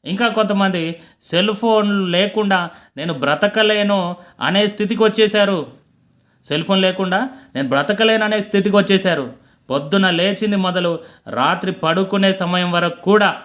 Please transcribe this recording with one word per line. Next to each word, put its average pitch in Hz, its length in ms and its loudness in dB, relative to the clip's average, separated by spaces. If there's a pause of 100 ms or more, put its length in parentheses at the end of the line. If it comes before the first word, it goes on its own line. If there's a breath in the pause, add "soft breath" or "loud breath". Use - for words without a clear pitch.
ఇంకా 196 220 -2
కొంతమంది 196 680 0 (260 loud breath)
సెల్ 190 300 0
ఫోన్ 208 600 0
లేకుండా 196 580 0 (280 loud breath)
నేను 160 160 -6
బ్రతకలేను 202 1000 0 (260 loud breath)
అనే 190 260 2
స్థితికి 214 360 -2
వచ్చేశారు. 202 640 2 (800)
సెల్ 156 180 -4
ఫోన్ 190 180 2
లేకుండా 185 480 0 (260 loud breath)
నేను 131 140 -4
బ్రతకలేను 214 540 2
అనే 214 180 0
స్థితికి 202 340 0
వచ్చేశారు. 185 580 0 (360 soft breath)
పొద్దున 151 400 0
లేచింది 196 460 0
మొదలు 180 440 -2 (280 loud breath)
రాత్రి 165 440 -2
పడుకునే 190 600 0
సమయం 180 380 -2
వరకు 175 300 -2
కూడా 202 440 2